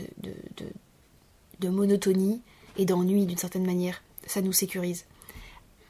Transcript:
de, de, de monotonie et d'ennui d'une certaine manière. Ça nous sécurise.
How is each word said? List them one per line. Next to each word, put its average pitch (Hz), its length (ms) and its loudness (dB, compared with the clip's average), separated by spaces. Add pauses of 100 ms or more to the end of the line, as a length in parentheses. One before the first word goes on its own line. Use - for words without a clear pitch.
(180)
de, - 160 -12 (240)
de, 50 80 -12 (920)
de 185 100 -2
monotonie 196 720 4 (360)
et 190 80 4
d'ennui 185 420 4
d'une 175 100 -4
certaine 185 300 -2
manière. 180 340 0 (240)
Ça - 160 -4
nous 185 120 0
sécurise. 180 520 -2 (840)